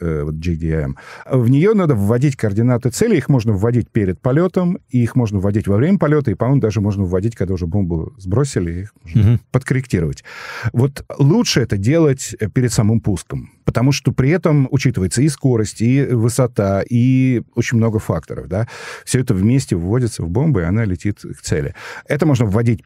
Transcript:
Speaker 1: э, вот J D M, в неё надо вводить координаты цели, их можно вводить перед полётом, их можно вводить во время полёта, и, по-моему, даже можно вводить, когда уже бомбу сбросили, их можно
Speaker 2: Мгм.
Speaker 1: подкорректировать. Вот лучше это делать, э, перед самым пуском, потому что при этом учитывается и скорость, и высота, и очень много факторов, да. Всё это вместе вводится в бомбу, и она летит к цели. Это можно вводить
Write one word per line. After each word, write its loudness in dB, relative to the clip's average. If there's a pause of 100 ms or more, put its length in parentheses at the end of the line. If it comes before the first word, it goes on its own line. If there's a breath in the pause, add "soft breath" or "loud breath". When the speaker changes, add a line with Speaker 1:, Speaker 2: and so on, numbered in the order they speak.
Speaker 1:
э, -4
вот -6
J -4
D -4
M, -2 (340 loud breath)
в 2
неё 4
надо 2
вводить 2
координаты 0
цели, 2
их 0
можно 2
вводить 0
перед 0
полётом, 0 (100)
их 0
можно 0
вводить 0
во 2
время 2
полёта, 0
и, -2
по-моему, 0
даже 0
можно 0
вводить, -2
когда -2
уже -4
бомбу -2
сбросили, -2
их -16
можно 0
Speaker 2:
Мгм. 4 (120)
Speaker 1:
подкорректировать. -2 (480 loud breath)
Вот 2 (300)
лучше 2
это -2
делать, 0
э, -4
перед 0
самым 2
пуском, -6 (120)
потому 0
что -2
при 0
этом 2
учитывается 0
и 4
скорость, -2
и 2
высота, 0
и 2 (120)
очень 0
много 2
факторов, -6
да. -2 (380 loud breath)
Всё 2
это 0
вместе 2
вводится -2
в -4
бомбу, 0
и 0
она 0
летит -4
к -16
цели. -4 (320 loud breath)
Это 0
можно 2
вводить 0